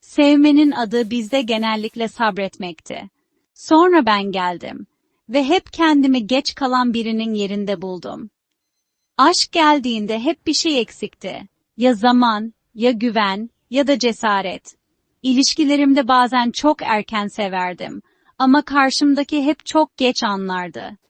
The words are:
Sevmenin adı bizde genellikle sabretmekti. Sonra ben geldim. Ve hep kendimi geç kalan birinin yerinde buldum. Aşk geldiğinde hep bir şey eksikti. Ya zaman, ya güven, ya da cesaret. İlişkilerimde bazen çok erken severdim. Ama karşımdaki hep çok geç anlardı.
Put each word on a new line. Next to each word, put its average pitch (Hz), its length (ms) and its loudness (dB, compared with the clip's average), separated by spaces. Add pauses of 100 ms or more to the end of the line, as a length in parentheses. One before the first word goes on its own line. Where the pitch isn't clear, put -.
Sevmenin 294 680 4
adı 240 400 -4
bizde 240 320 -2
genellikle 220 640 -4
sabretmekti. 196 1000 -8 (440)
Sonra 330 520 4
ben 202 260 0
geldim. 180 540 -6 (420)
Ve 269 160 0
hep 339 280 -2
kendimi 277 540 2
geç 254 280 -2
kalan 254 400 0
birinin 220 400 -2
yerinde 202 480 -4
buldum. 185 480 -12 (880)
Aşk 311 340 2
geldiğinde 233 680 0
hep 294 260 -4
bir 302 80 -2
şey 294 260 0
eksikti. - 680 -10 (280)
Ya 247 180 2
zaman, 226 600 2 (200)
ya 233 160 0
güven, 220 600 -2 (200)
ya 254 160 0
da 277 120 2
cesaret. 208 760 -2 (480)
İlişkilerimde 277 880 2
bazen 247 420 2
çok - 320 -2
erken 208 440 -4
severdim. 185 760 -6 (360)
Ama 262 240 4
karşımdaki 277 840 0
hep 302 220 -2
çok 311 300 0
geç 254 260 -2
anlardı. 190 760 -8 (120)